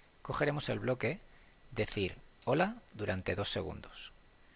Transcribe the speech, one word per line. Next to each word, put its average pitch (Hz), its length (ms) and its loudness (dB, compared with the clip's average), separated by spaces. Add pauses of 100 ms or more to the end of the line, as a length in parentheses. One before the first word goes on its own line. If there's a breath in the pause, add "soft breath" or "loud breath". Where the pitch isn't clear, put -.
(220 loud breath)
cogeremos 147 480 0
el 113 80 0
bloque 127 420 0 (520 loud breath)
Decir 101 480 0 (240)
hola 180 320 4 (180)
durante 98 400 -2
dos 98 160 0
segundos. - 640 -4 (440 loud breath)